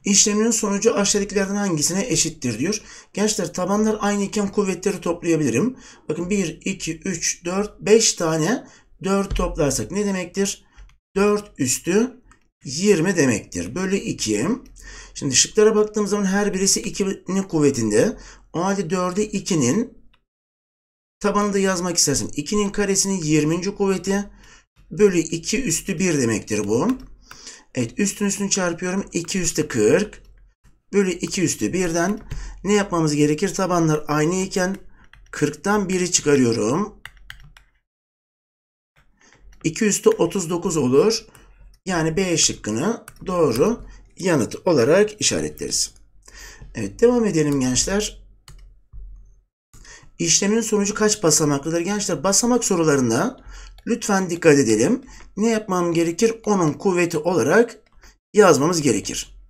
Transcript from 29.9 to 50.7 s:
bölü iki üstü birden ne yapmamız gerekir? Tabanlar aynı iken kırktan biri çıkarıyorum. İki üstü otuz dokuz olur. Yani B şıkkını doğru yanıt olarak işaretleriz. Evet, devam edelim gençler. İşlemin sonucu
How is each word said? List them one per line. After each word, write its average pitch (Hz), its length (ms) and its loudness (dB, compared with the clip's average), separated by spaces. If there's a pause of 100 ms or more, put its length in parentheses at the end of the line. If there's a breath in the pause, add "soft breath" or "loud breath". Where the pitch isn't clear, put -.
bölü 190 180 4
iki 180 320 -4
üstü - 300 -2
birden 180 460 0 (440 loud breath)
ne 196 100 0
yapmamız 175 420 2
gerekir? 151 380 2
Tabanlar 170 540 0
aynı 151 280 0
iken 190 420 -2 (540 soft breath)
kırktan 185 580 -2
biri 180 220 0
çıkarıyorum. 131 920 0 (2500 soft breath)
İki 160 220 -2
üstü 208 240 2
otuz 170 400 0
dokuz 175 280 -2
olur. 143 480 2 (600 soft breath)
Yani 160 320 -2
B 180 200 0
şıkkını 151 680 -2 (200)
doğru 180 600 0 (340 loud breath)
yanıt 160 360 0 (120)
olarak 170 540 2
işaretleriz. - 720 -4 (840 loud breath)
Evet, 101 240 -8
devam 240 260 4
edelim 147 340 0
gençler. 131 640 -2 (2000 loud breath)
İşlemin 202 420 2
sonucu 208 320 0